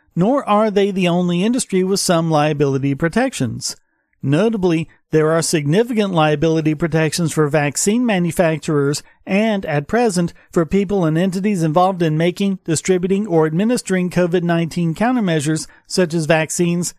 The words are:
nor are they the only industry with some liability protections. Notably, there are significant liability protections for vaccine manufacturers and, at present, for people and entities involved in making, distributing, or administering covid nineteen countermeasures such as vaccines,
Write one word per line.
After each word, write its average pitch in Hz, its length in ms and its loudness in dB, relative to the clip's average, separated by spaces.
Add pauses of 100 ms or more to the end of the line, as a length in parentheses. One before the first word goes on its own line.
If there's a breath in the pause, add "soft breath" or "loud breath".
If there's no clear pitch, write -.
(160 soft breath)
nor 226 320 2
are 208 240 2
they 202 180 2
the 185 160 0
only 175 380 2
industry 214 400 0
with 190 160 0
some 165 280 0
liability 143 680 0
protections. 160 800 -4 (500)
Notably, 175 600 0 (220 soft breath)
there 156 220 2
are 165 100 2
significant 196 720 0
liability 156 600 2
protections 160 560 -2
for 156 180 0
vaccine 156 580 0
manufacturers 160 960 0 (240 soft breath)
and, 202 400 -2
at 147 200 -2
present, 202 460 0 (180 soft breath)
for 170 140 0
people 190 400 0
and 156 140 2
entities 190 440 0
involved 175 380 2
in 156 160 0
making, 180 480 0
distributing, 185 640 0
or 165 180 2
administering 185 640 0
covid 175 340 0
nineteen 170 520 -2
countermeasures 165 720 0 (200 soft breath)
such 175 280 -2
as 165 100 0
vaccines, 170 760 0